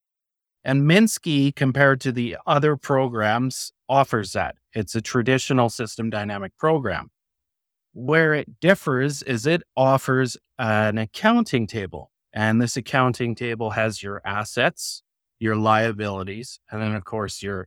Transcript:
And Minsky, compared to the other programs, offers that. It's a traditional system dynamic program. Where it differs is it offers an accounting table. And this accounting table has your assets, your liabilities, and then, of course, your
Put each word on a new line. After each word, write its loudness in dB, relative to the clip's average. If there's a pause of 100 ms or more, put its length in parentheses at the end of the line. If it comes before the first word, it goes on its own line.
(640)
And 2
Minsky, 4
compared 2
to -2
the -4 (100)
other 2
programs, 0 (160)
offers 2
that. -4 (180)
It's -4
a 0
traditional 2
system -6
dynamic -6
program. -2 (840)
Where 2
it -6
differs 2
is -4
it 2 (140)
offers 2 (220)
an 0
accounting 0
table. -10 (200)
And 2
this -2
accounting 0
table -6
has -2
your -10
assets, -4 (360)
your 0
liabilities, 0 (100)
and -8
then, -2
of -6
course, -6
your -6